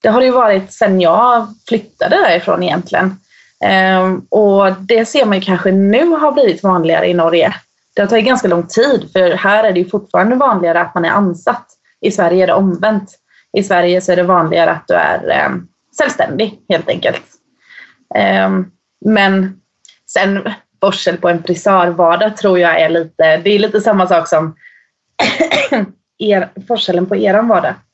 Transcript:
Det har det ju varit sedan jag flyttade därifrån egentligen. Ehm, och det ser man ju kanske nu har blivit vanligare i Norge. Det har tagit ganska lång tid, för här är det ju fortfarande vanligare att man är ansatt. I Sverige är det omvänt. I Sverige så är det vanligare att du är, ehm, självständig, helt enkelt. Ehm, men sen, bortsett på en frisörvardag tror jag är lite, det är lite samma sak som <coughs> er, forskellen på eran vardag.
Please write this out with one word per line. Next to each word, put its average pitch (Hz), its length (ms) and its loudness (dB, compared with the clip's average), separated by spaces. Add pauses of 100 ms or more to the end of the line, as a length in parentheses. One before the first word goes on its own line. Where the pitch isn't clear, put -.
Det 220 60 0
har 233 120 2
det 262 60 2
ju 254 60 2
varit 208 400 0
sedan 190 280 0
jag 226 460 2 (220)
flyttade - 480 -2
därifrån 180 460 0
egentligen. 185 540 -4 (480)
Ehm, 190 640 0
och 196 440 2
det 220 340 -2
ser 269 200 0
man 196 120 0
ju 190 60 -6
kanske 190 280 0
nu 208 380 2
har 302 220 0
blivit 233 300 2
vanligare 170 440 0
i 180 80 0
Norge. 165 400 0 (400)
Det 202 80 0
har 202 60 -2
tagit 220 160 0
ganska 240 240 0
lång 175 180 -2
tid, 247 460 0
för 185 180 2
här 208 340 0
är 208 80 2
det 180 80 0
ju 185 80 -2
fortfarande 202 480 -2
vanligare 180 440 0
att 175 140 -6
man 170 100 -2
är 165 60 -2
ansatt. 202 560 -2 (340)
I 214 100 -2
Sverige 185 320 0
är 180 40 2
det - 60 0
omvänt. 196 580 -2 (460)
I 202 60 0
Sverige 180 380 0
så 185 120 -2
är 175 40 2
det 180 60 2
vanligare 170 480 2
att 165 180 -6
du 87 60 0
är, 82 360 0
ehm, - 380 -2 (300)
självständig, 208 680 -4
helt 160 200 -2
enkelt. 127 340 -4 (920)
Ehm, 95 560 0 (340)
men 196 560 0 (500)
sen, 196 440 -2 (260)
bortsett 190 400 -2
på 175 80 0
en 170 140 -2
frisörvardag 175 920 0
tror 190 220 0
jag 165 220 2
är 160 80 2
lite, 160 480 0
det 175 140 -2
är 202 80 2
lite 214 220 0
samma 202 260 2
sak 180 220 0
som 160 280 -2 (840)
<coughs> 320 460 -2 (340)
er, 202 300 0 (200)
forskellen 185 380 -2
på 196 100 -4
eran 208 320 2
vardag. 156 260 0 (200)